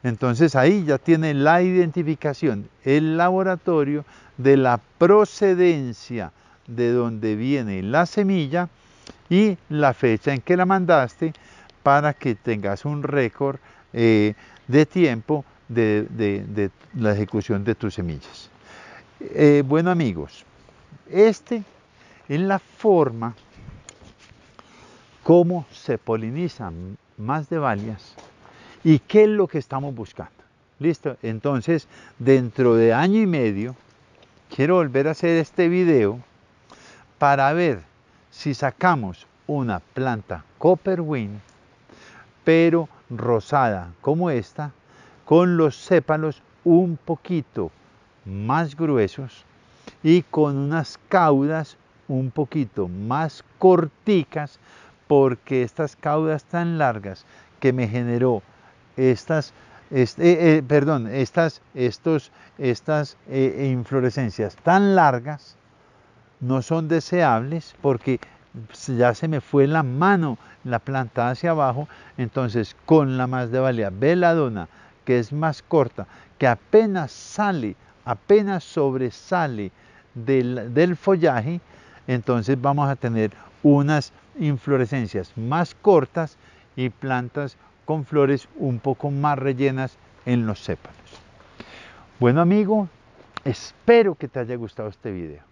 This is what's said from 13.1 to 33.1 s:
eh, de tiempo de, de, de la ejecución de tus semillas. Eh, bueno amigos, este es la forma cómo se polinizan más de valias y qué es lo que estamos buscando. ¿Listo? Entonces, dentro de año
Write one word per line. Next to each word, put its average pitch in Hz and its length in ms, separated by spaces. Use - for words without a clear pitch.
eh, 110 400
de 147 180
tiempo 143 580
de, 110 420
de, 101 380
de 101 220
la 110 180
ejecución 101 520
de 110 100
tus 104 200
semillas. - 560
Eh, 147 460
bueno 165 240
amigos, 110 540
este 214 520
es 147 120
la 190 180
forma 123 760
cómo 170 500
se - 240
polinizan 113 1000
más 139 320
de 165 100
valias 110 560
y 160 160
qué 214 260
es 214 60
lo 208 160
que 160 120
estamos 139 360
buscando. - 380
¿Listo? 143 440
Entonces, 127 680
dentro 123 560
de 113 180
año 190 280